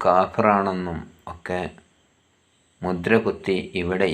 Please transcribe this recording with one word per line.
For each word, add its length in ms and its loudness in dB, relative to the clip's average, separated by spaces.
കാഫിറാണെന്നും 960 2
ഒക്കെ 280 -6
മുദ്ര 300 0
കുത്തി, 340 -2
ഇവിടെ 340 0